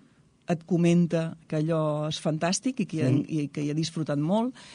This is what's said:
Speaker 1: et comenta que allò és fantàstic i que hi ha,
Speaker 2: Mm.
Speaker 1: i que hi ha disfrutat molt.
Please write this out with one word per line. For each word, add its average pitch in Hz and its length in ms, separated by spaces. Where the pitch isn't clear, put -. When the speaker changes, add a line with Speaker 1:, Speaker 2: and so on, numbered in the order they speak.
Speaker 1:
et 170 180
comenta 170 720
que - 100
allò 156 520
és 156 120
fantàstic 170 600
i - 40
que 160 120
hi 156 40
ha, 131 80
Speaker 2:
Mm. 127 200
Speaker 1:
i 147 200
que 151 140
hi 147 80
ha - 20
disfrutat 156 440
molt. 208 360